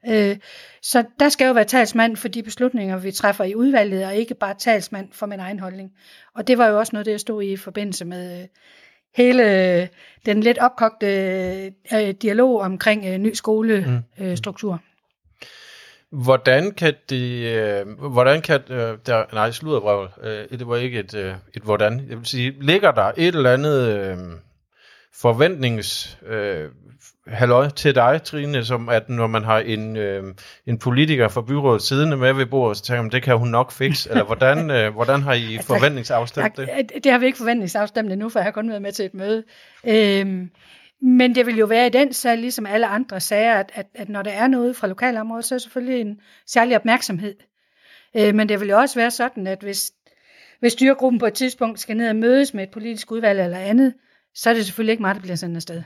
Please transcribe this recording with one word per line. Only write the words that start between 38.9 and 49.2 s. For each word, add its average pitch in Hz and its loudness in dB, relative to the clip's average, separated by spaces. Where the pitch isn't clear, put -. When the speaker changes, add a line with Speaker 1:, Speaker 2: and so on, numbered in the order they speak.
Speaker 1:
til 202 -6
et 190 -10
møde. 208 -4
Øhm, 196 2
men 254 6
det 247 4
vil 226 -2
jo 220 4
være 226 4
i - 4
den 262 4
sag, 240 0
ligesom 233 -6
alle 214 0
andre 208 -4
sager, 220 2
at, 196 -6
at, 202 -10
at 202 -12
når 202 -8
der 202 -6
er 214 0
noget 247 2
fra 214 -4
lokalområdet, 226 -4
så 262 -4
er - -4
det 247 -6
selvfølgelig 247 -4
en 208 -6
særlig 240 4
opmærksomhed. 208 0
Øh, 208 4
men 214 2
det 208 0
vil 202 -4
jo 202 6
også 269 2
være 233 2
sådan, 240 -6